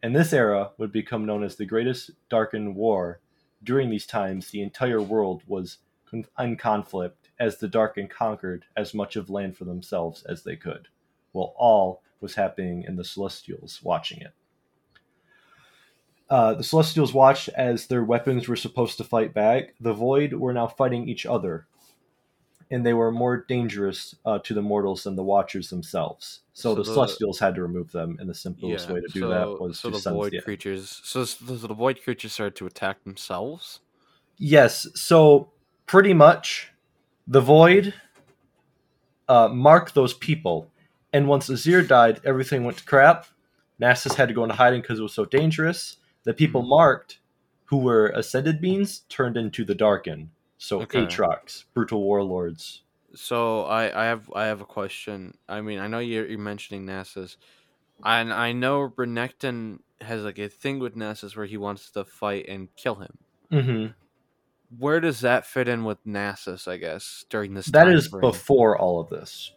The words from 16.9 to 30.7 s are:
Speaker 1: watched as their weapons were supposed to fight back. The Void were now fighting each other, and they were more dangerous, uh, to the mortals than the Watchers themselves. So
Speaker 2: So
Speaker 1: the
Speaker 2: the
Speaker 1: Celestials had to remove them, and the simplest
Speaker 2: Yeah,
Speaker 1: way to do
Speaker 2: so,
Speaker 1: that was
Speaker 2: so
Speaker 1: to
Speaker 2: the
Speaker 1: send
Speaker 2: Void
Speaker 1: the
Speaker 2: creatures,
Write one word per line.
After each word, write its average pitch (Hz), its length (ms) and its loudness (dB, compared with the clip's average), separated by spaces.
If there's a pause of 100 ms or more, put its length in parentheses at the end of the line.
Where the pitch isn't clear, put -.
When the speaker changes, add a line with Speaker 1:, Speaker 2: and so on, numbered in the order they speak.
Speaker 1:
watched 135 380 6
as 120 380 -2
their 123 160 0
weapons 120 440 0
were 120 80 -2
supposed - 420 -4
to 110 60 -6
fight 113 300 -2
back. 113 460 0
The 117 120 -2
Void 135 420 0
were 127 180 -4
now 117 160 -2
fighting 123 400 -2
each - 180 -10
other, 90 400 -4 (1040)
and 123 160 -2
they 117 80 4
were 113 160 2
more 123 280 -2 (100)
dangerous, 104 680 -4 (100)
uh, 107 160 -2
to - 140 -8
the 104 80 -4
mortals 101 420 -2
than 98 120 -8
the 95 80 -6
Watchers 98 460 -2
themselves. - 680 -8 (120)
So - 180 -4
Speaker 2:
So 107 60 2
Speaker 1:
the 101 80 -4
Speaker 2:
the 107 80 -8
Speaker 1:
Celestials 104 480 -2
had 95 160 0
to 92 60 -6
remove 87 280 -8
them, 82 300 -8
and 95 100 -12
the 82 40 -12
simplest 90 520 -10
Speaker 2:
Yeah, 92 80 -8
Speaker 1:
way 87 60 -6
to 85 120 -12
do 95 140 -6
Speaker 2:
so, - 40 -4
Speaker 1:
that 90 280 -4
was 90 220 -10
Speaker 2:
so 120 80 -8
Speaker 1:
to 110 60 -8
Speaker 2:
the 104 60 -6
Speaker 1:
send 98 140 -4
Speaker 2:
Void 101 160 -4
Speaker 1:
the 95 140 -10
Speaker 2:
creatures, 98 580 -10